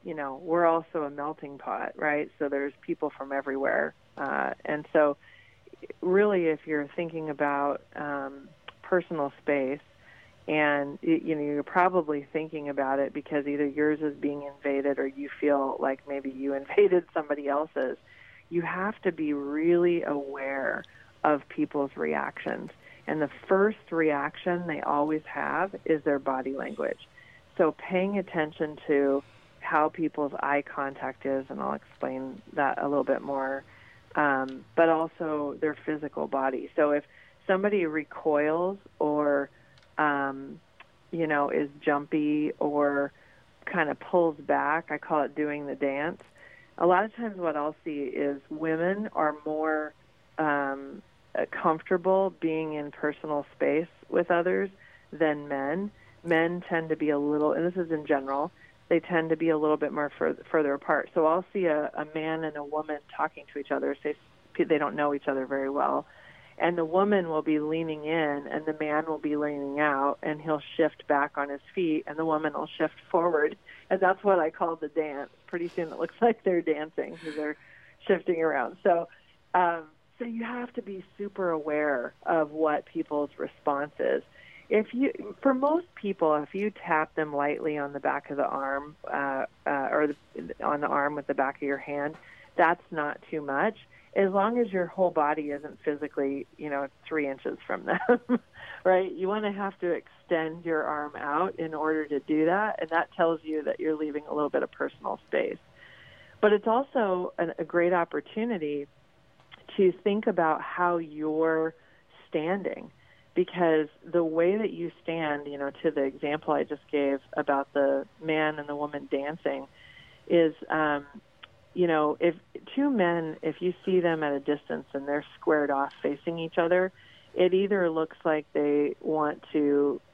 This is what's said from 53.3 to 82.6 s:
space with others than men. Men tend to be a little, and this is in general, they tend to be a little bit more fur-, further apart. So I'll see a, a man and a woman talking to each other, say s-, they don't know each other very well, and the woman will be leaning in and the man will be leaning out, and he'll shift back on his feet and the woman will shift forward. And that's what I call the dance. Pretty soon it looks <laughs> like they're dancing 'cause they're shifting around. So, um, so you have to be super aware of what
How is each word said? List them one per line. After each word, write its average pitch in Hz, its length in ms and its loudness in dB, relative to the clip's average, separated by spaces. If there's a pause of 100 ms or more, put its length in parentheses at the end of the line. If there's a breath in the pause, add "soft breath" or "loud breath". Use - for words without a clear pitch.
space 151 320 0 (220)
with 175 200 2
others 185 400 2 (420 loud breath)
than 147 360 0
men. 147 440 -2 (320 soft breath)
Men 170 460 2
tend 165 200 -2
to 156 60 2
be 156 140 0
a 147 100 2
little, 151 340 2
and 165 120 0
this 180 100 -2
is 165 160 -2
in 151 140 -4
general, 139 460 0 (380 loud breath)
they 170 100 4
tend 165 300 0
to 160 60 4
be 165 140 0
a 156 80 4
little 151 200 4
bit 147 140 -2
more 143 260 -2
fur-, 160 200 0 (140)
further 147 220 2
apart. 147 400 0
So 160 120 4
I'll 170 280 2
see 190 120 0
a, 151 300 2
a 151 180 -4
man 160 300 -4
and 151 140 -6
a 147 60 -8
woman 151 360 -4 (160)
talking 151 380 -4
to 143 60 -6
each 139 120 -6
other, 139 320 0
say 151 80 -2
s-, - 560 -4
they 160 100 4
don't 147 180 0
know 147 180 2
each 143 140 -4
other 135 180 0
very 135 240 -2
well, 139 360 0 (540 loud breath)
and 175 180 2
the 165 80 0
woman 185 440 4
will 156 120 0
be 151 180 2
leaning 156 460 -2
in 151 420 0
and 156 180 -4
the 156 140 -2
man 151 280 0
will 156 100 -2
be 147 180 -2
leaning 147 440 -4
out, 139 420 2
and 151 180 -4
he'll 151 220 -2 (160)
shift 156 300 0
back 147 300 0
on 143 120 -4
his 143 120 -8 (120)
feet 160 320 0
and 151 120 -10
the 160 80 -2
woman 156 280 0
will 151 240 -6
shift - 180 -2 (140)
forward. 165 480 2 (320 loud breath)
And 190 100 2
that's 185 240 4
what 190 140 6
I 160 140 2
call 165 240 -2
the - 140 -8
dance. 143 420 -4 (160)
Pretty 175 220 -4
soon 165 220 -6
it - 80 -10
looks - 180 -4
<laughs> - 40 0
like 226 220 4
they're 180 180 2
dancing 156 560 -4
'cause 160 180 -10
they're 151 220 -6 (500 loud breath)
shifting 170 340 2
around. 143 420 0
So, 170 240 4 (480 soft breath)
um, 170 300 2 (340)
so 240 60 -6
you 226 180 -6
have 247 300 -8
to 240 100 -6
be 190 200 -12 (140)
super 202 320 -2
aware 151 640 0 (120)
of 156 260 2
what 156 340 0